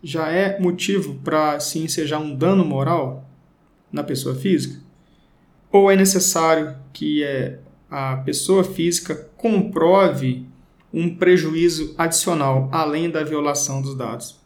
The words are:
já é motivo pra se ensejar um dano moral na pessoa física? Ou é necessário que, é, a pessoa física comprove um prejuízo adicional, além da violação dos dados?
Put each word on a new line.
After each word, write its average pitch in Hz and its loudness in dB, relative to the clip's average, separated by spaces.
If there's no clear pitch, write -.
já 160 -4
é 196 0
motivo 180 -2
pra 151 0
se - -6
ensejar 156 -4
um 151 -8
dano 175 4
moral 139 -2
na 143 -6
pessoa 135 -4
física? 147 -2
Ou 196 6
é 196 6
necessário 165 2
que, 151 -2
é, 135 -4
a 135 -2
pessoa 185 0
física 170 -4
comprove 170 2
um 170 -2
prejuízo 160 2
adicional, 147 0
além 160 0
da 156 -2
violação 147 -2
dos 135 -8
dados? 120 -10